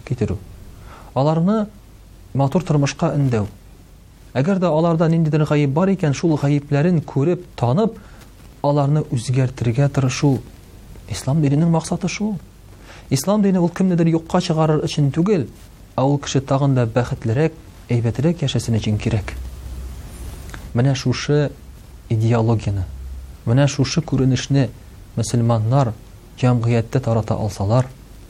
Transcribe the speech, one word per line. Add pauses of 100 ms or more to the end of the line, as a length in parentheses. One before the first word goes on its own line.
китерү. (760)
Аларны (680)
матур
тормышка
өндәү. (840)
Әгәр
дә
аларда
ниндидер
гаеп
бар
икән,
шул
гаепләрен
күреп, (140)
танып, (680)
аларны (100)
үзгәртергә
тырышу. (720)
Ислам
диненең
максаты
шул. (720)
Ислам
дине
ул
кемнедер
юкка
чыгарыр
өчен
түгел, (480)
ә
ул
кеше
тагын
да
бәхетлерәк, (380)
әйбәтрәк
яшәсен
өчен
кирәк. (1400)
Менә
шушы (560)
идеологияне, (600)
менә
шушы
күренешне (480)
мөселманнар (480)
җәмгыятьтә
тарата
алсалар, (400)